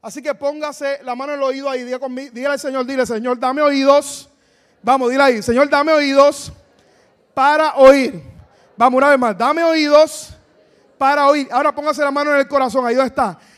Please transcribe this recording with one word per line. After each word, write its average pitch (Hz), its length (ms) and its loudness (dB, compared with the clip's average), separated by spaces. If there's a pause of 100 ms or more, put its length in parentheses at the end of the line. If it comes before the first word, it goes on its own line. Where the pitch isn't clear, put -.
Así 247 200 -16
que 285 120 -4
póngase 285 720 -8
la 247 120 -8
mano 269 180 -8
en 285 60 -8
el 277 40 -4
oído 269 260 -4
ahí, 254 140 -6
diga 247 160 -8
conmi-, 262 320 -10
dígale 254 220 -4
al 277 60 -4
Señor, 262 260 -6
dile, 254 200 -4
"Señor, 240 340 -6
dame 262 220 -2
oídos". 285 680 2 (520)
Vamos, 254 280 0
dile 269 140 2
ahí, 254 180 2
"Señor, 247 280 0
dame 294 220 0
oídos 285 600 2 (840)
para 294 420 0
oír". 262 460 6 (540)
Vamos, 247 220 2
una 277 120 4
vez 277 100 4
más, 226 180 -2
"Dame 294 260 0
oídos 311 720 2 (640)
para 285 300 2
oír". 285 240 2
Ahora 285 220 0
póngase 294 300 -4
la 277 80 0
mano 285 220 -2
en 285 60 2
el 277 80 -2
corazón, 262 380 -2
ahí 233 100 -2
donde 262 140 0
está. 226 300 -4 (180)